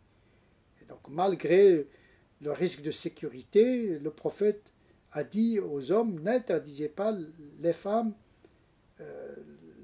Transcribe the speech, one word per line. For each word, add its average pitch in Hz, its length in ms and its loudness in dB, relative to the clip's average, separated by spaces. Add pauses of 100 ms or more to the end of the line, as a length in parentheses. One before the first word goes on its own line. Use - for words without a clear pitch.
(800)
Et - 60 -20
donc, - 220 -20
malgré 175 800 4 (540)
le 147 120 -6
risque 165 300 -2
de 151 80 -6
sécurité, 190 1080 0
le 147 120 -6
prophète 208 640 -2 (400)
a 151 120 -4
dit 220 340 0
aux 147 340 -4
hommes, 208 280 0
n'interdisez 151 680 -2
pas 214 260 -2 (460)
les 165 120 2
femmes, 214 420 -2 (880)
euh, 143 340 -14 (500)